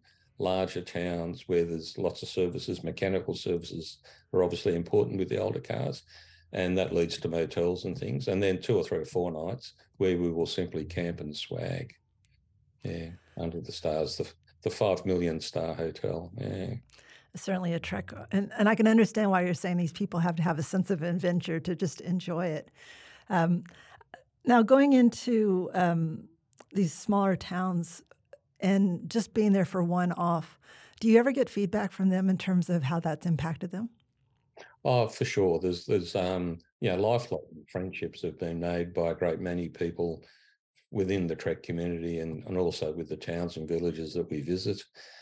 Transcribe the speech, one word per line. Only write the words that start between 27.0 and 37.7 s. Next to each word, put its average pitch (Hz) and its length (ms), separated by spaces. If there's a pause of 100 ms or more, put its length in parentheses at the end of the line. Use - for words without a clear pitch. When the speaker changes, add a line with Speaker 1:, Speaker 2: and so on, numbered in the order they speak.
Speaker 2:
towns 180 680 (560)
and 196 500
just - 260
being 214 180
there 190 120
for 180 200
one 175 260
off, 170 480 (400)
do 220 80
you 226 100
ever 240 140
get 262 180
feedback 202 440
from 190 160
them 190 200
in 185 80
terms 180 320
of 170 140
how 160 160
that's 160 280
impacted 160 440
them? 220 200 (920)
Speaker 1:
Oh, 123 220
for - 180
sure. 87 360
There's, 90 260
there's, 92 300
um, 90 420 (220)
you 110 100
know, 90 60
lifelong 110 480 (260)